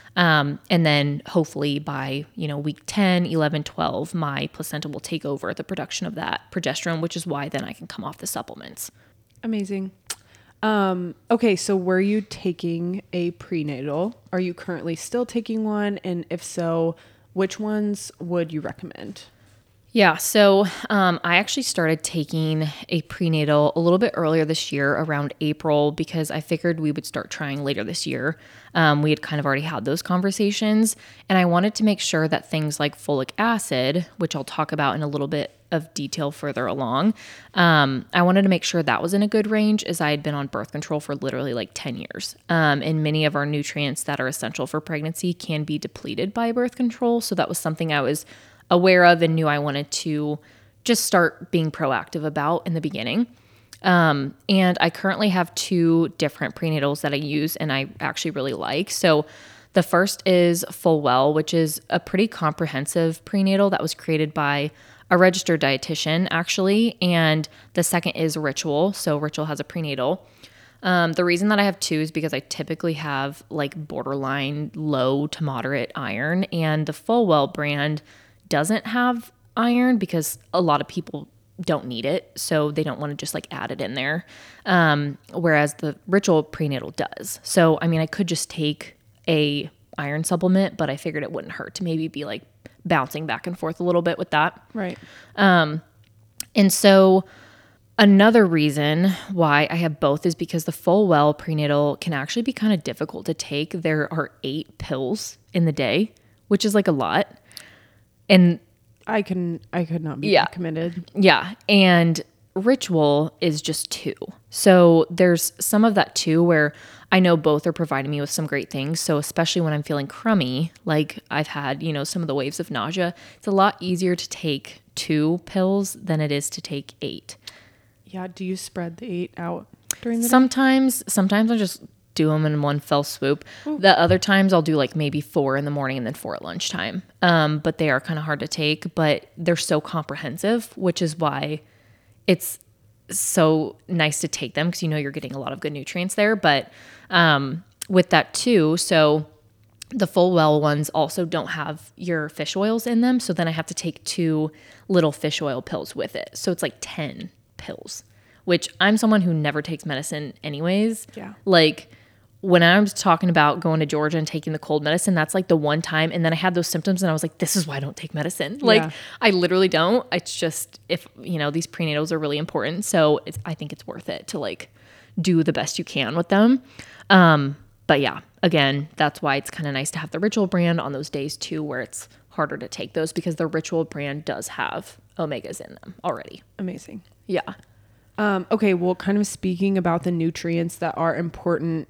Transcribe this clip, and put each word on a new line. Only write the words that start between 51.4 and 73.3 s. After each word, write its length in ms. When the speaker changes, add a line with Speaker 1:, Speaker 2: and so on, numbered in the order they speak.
Speaker 1:
being 200
proactive 540
about 420
in 60
the 80
beginning. 460
Um, 520
and 320
I 80
currently 400
have 260
two 640
different 380
prenatals 460
that 120
I 40
use 380
and 160
I 160
actually 320
really 220
like. 360
So 360
the 100
first 440
is 440
Full 300
Well, 320
which 200
is 360
a 100
pretty 280
comprehensive 1000
prenatal 460
that 100
was 120
created 400
by 380
a 60
registered 440
dietitian, 720
actually. 720
And 460
the 100
second 300
is 240
Ritual. 560
So 240
Ritual 280
has 140
a 40
prenatal. 600
Um, 320
the 120
reason 240
that 100
I 40
have 160
two 200
is 120
because 220
I 60
typically 540
have, 560